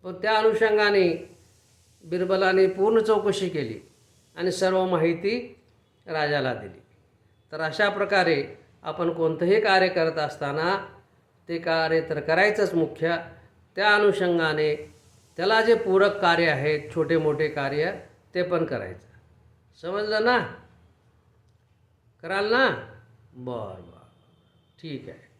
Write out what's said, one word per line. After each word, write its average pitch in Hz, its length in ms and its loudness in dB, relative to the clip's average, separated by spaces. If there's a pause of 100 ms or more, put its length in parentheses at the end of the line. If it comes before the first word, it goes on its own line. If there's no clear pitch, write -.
पण 180 100 -12
त्या 202 240 0
अनुषंगाने 214 1000 2 (680)
बिरबलाने 185 640 2
पूर्ण 196 340 2
चौकशी 208 480 0
केली 131 320 -6 (560)
आणि 175 160 -2
सर्व 185 320 0
माहिती 180 760 -2 (460)
राजाला 147 480 -2
दिली. 98 260 -16 (720)
तर 156 80 -8
अशा 160 280 0
प्रकारे 190 720 0 (240)
आपण 165 280 -4
कोणतंही 165 500 0
कार्य 190 280 4
करत 165 300 0
असताना 156 680 -4 (640)
ते 170 100 -6
कार्य 160 420 0
तर 160 200 -6
करायचंच 190 540 2
मुख्य, 165 420 -2 (600)
त्या 208 180 2
अनुषंगाने 170 1000 0 (420)
त्याला 208 240 2
जे 226 140 4
पूरक 202 420 2
कार्य 170 340 2
आहेत, 147 440 -2
छोटे 165 220 0
मोठे 151 320 0
कार्य, 147 440 -2 (420)
ते 180 80 -2
पण 175 220 -2
करायचं. 95 440 -10 (720)
समजलं 208 420 -2
ना? 240 140 2 (1800)
कराल 196 300 -2
ना? 254 160 4 (680)
बरं, 113 480 -12
बरं, 80 260 -20 (720)
ठीक 147 260 -12
आहे. - 200 -20 (120)